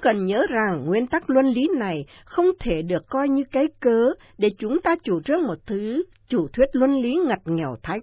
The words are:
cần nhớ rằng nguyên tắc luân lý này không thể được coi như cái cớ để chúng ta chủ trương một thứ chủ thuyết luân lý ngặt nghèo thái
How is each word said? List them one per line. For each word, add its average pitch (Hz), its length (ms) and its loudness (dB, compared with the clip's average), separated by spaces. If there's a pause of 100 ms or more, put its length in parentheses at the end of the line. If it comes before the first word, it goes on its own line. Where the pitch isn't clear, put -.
cần 208 240 2
nhớ 208 240 0
rằng 202 360 -2
nguyên 214 200 0
tắc 330 240 -4
luân 262 160 4
lý 254 220 0 (100)
này 175 260 -4 (200)
không 349 220 0 (140)
thể 165 220 -2
được 175 260 -2
coi 277 200 -2
như 269 240 0
cái 262 120 2 (160)
cớ 240 320 4 (260)
để 208 200 2
chúng 247 220 -2
ta 339 140 2 (100)
chủ 170 180 0
trương 311 240 0
một 170 200 -4
thứ 220 380 -4 (240)
chủ 175 200 0
thuyết - 240 2
luân 269 280 2
lý 247 160 0 (120)
ngặt 233 160 -2
nghèo 160 380 -4
thái 196 200 -6